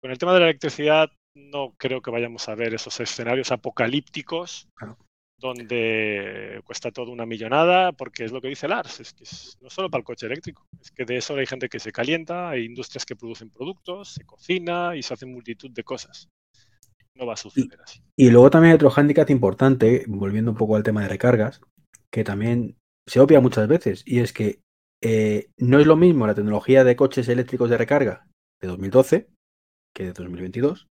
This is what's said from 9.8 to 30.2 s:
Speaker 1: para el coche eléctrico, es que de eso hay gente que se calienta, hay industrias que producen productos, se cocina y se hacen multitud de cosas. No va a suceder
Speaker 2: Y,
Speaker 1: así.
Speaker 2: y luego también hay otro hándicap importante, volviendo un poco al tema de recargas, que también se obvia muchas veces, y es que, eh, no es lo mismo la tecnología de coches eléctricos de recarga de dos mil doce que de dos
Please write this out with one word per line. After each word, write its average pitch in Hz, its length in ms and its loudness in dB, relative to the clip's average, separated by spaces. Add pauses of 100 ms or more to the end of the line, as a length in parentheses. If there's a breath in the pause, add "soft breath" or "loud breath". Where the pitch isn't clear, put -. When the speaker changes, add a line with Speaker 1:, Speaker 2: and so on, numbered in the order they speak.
Speaker 1:
para 147 120 -6
el 107 40 -18
coche 120 220 -14
eléctrico, 143 400 -14 (160)
es - 80 -20
que - 140 -12
de 120 120 -6
eso 139 200 -8
hay 131 100 -4
gente 127 220 -10
que 135 100 -12
se 110 140 -14
calienta, 165 580 -6
hay 127 140 -6
industrias 120 420 -14
que 123 80 -14
producen 113 360 -18
productos, 180 640 -16
se - 100 -16
cocina 175 720 -6
y 131 80 -12
se 131 100 -10
hacen 127 180 -18
multitud 120 380 -16
de 117 140 -14
cosas. - 440 -16 (880)
No 127 100 -10
va 113 80 -8
a - 20 -12
suceder - 420 -6
Speaker 2:
Y, - 40 -20
Speaker 1:
así. - 180 -20 (180)
Speaker 2:
y 127 120 8
luego 120 200 10
también 165 200 8
hay 165 60 8
otro 147 140 6
hándicap 147 400 2
importante, 127 760 2
volviendo 104 460 -4
un 107 40 -6
poco 107 200 0
al 107 60 0
tema 107 200 -2
de 98 60 -6
recargas, 107 520 0 (520)
que 107 120 -2
también 110 520 -4 (320)
se - 100 0
obvia 143 220 10
muchas 117 260 0
veces, 117 400 -2
y 120 140 0
es 113 120 -2
que, 107 280 -6 (420)
eh, 107 460 -2 (100)
no 127 220 4
es 151 60 8
lo 156 100 8
mismo 160 300 4
la 107 80 0
tecnología 107 500 4
de 123 120 4
coches 127 320 0
eléctricos 120 400 -2
de 117 80 2
recarga 117 500 -2 (360)
de 95 60 -10
dos 90 100 -10
mil 95 120 -8
doce 131 360 2 (680)
que 98 100 -10
de 90 80 -10
dos 87 160 -14